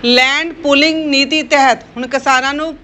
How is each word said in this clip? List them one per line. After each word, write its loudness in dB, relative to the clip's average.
ਲੈਂਡ 2
ਪੂਲਿੰਗ 0
ਨੀਤੀ 0
ਤਹਿਤ 2
ਹੁਣ -8
ਕਿਸਾਨਾਂ 0
ਨੂੰ -6